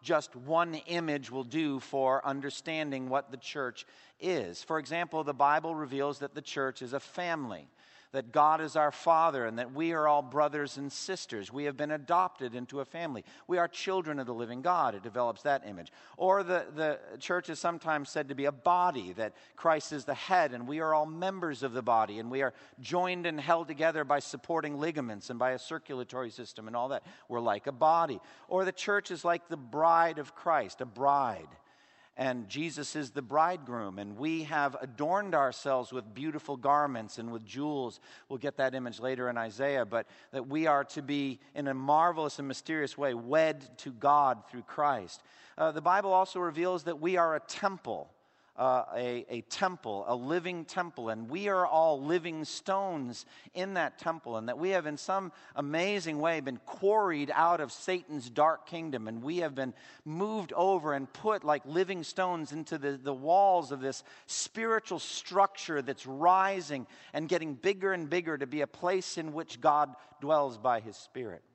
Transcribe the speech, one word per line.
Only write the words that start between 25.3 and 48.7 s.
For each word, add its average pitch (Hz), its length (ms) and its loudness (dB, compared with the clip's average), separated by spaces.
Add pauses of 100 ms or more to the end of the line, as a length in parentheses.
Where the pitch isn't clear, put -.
by 127 140 2
a 127 80 -2
circulatory 127 720 -8
system 110 360 -14
and 117 100 -6
all 123 100 -2
that. 135 160 -4 (240)
We're 120 140 -4
like 107 260 0
a 139 60 -4
body. 156 480 4 (260)
Or 185 160 2
the 185 80 0
church 202 400 0
is 175 140 -6
like 170 240 0
the 165 80 -4
bride 160 600 4
of 143 160 -10
Christ, 143 460 0
a 131 60 -4
bride. 120 640 2 (680)
And 123 300 -2
Jesus 147 460 -6
is 139 160 -4
the 139 100 -4
bridegroom, 120 760 0
and 101 180 -10
we 156 280 -2
have 143 360 0
adorned 160 540 -2
ourselves 131 580 2
with 110 220 -8
beautiful 143 420 -6
garments 135 600 0
and 117 120 -6
with 113 140 -8
jewels. 131 540 -4 (280)
We'll 131 120 -8
get 139 180 -4
that 131 160 2
image 120 260 -6
later 123 300 -2
in 120 80 -2
Isaiah, 117 480 0
but 110 220 -2 (240)
that 131 160 -6
we 156 180 0
are 143 200 4
to 147 180 -10
be, 139 360 -2 (140)
in 143 140 -4
a 135 80 -2
marvelous 151 640 2
and 143 80 -6
mysterious 143 500 -4
way, 139 160 0
wed 143 500 2 (140)
to 135 140 -10
God 135 580 6
through 120 140 -12
Christ. 131 580 -2 (380)
Uh, 160 120 2
the 151 80 -6
Bible 190 320 4
also 185 280 4
reveals 170 460 0
that 160 140 -4
we 180 180 2
are 165 180 4
a 147 40 0
temple, 127 680 -4 (460)
uh, 127 300 2 (100)